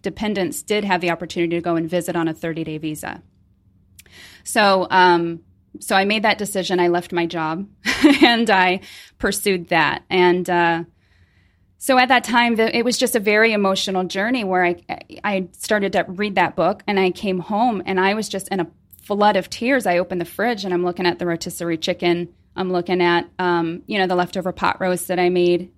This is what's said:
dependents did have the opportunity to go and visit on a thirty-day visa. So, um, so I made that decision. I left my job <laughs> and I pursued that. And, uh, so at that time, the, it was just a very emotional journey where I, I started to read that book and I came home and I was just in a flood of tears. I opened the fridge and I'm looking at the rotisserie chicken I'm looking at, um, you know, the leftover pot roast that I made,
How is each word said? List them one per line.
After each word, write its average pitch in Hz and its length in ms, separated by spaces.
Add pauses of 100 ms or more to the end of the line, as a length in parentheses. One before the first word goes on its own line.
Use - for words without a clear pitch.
dependents 196 600
did 208 220
have 185 180
the 180 80
opportunity 170 440
to 170 80
go 170 140
and 165 120
visit 175 280
on 165 120
a 160 60
thirty-day 160 440
visa. 151 440 (1200)
So, 196 480
um, 170 500 (400)
so - 160
I 196 80
made 208 180
that 214 160
decision. 185 420
I 175 80
left 175 240
my 170 140
job 165 420 (240)
<laughs> 285 300
and 233 280
I 185 300 (380)
pursued 196 500
that. 156 400
And, 180 400
uh, 170 360 (960)
so 262 200
at 254 100
that 247 160
time, 240 320
the, 226 180
it 233 100
was 247 120
just 240 180
a 233 60
very 214 320
emotional 190 520
journey 220 380
where 185 220
I, 175 120 (460)
I 190 300
started 196 400
to 185 160
read 196 280
that 175 200
book 185 300
and 202 120
I 190 120
came 185 300
home 208 440
and 185 160
I 196 140
was 214 140
just 190 200
in 196 120
a 165 60 (360)
flood 208 340
of 180 140
tears. 247 360
I 175 120
opened 185 240
the - 40
fridge 208 380
and 185 80
I'm 175 120
looking 175 220
at 170 120
the 180 80
rotisserie 170 500
chicken 175 560 (240)
I'm 185 160
looking 180 300
at, 175 260 (100)
um, 175 480
you 214 120
know, 190 80
the 180 80
leftover 180 380
pot - 280
roast 180 280
that 180 100
I 180 100
made, 175 480